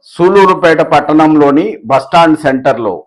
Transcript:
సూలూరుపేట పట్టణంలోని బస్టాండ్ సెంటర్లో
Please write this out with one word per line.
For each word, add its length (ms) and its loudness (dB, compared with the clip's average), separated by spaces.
సూలూరుపేట 640 2
పట్టణంలోని 720 2
బస్టాండ్ 540 0
సెంటర్లో 480 -4